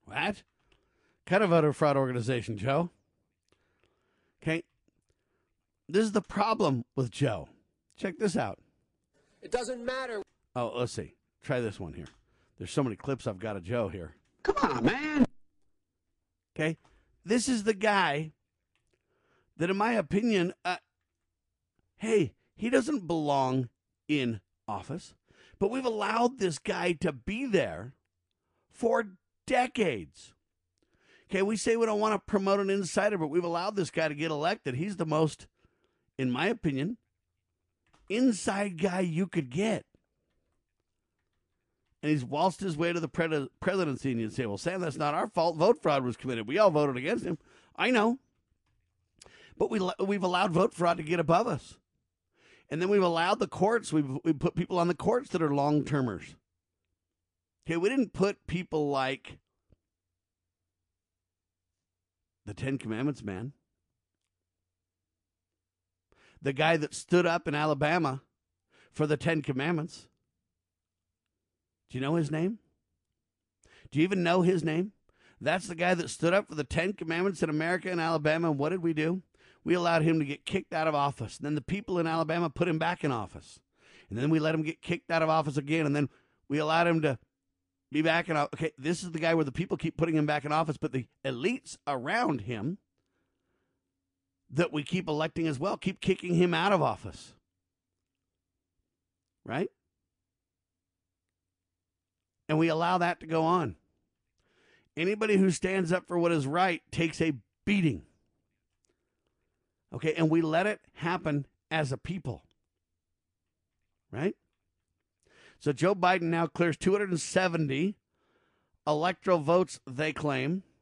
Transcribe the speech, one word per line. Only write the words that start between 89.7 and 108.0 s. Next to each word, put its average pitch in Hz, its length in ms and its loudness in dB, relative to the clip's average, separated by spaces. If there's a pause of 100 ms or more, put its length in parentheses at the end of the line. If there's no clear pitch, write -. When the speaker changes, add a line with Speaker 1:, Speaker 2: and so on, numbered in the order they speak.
Speaker 1:
keep - 200 -6
putting 165 200 0
him 151 100 4
back 147 180 -2
in 147 80 -2
office, 156 240 0
but 160 160 -6
the 131 140 -4 (180)
elites 139 520 -4 (100)
around 147 560 -2
him 120 360 -6 (1700)
that 156 220 0
we 147 120 -4
keep 180 240 -4
electing 156 400 -2
as 139 100 -2
well 190 180 -2
keep - 240 -6
kicking 180 340 0
him 175 200 4
out 180 180 2
of 180 80 4
office. 107 540 -4 (2000)
Right? 135 260 -4 (2750)
And 156 80 2
we 165 120 4
allow 170 300 2
that 175 200 0
to - 80 -16
go 160 160 0
on. 160 320 2 (1200)
Anybody 208 400 2
who 190 140 8
stands 185 420 0
up 180 140 -2
for 175 100 -4
what 170 140 4
is 151 160 2
right 170 340 0 (120)
takes 165 280 -2
a 160 120 2 (320)
beating. 170 380 2 (1900)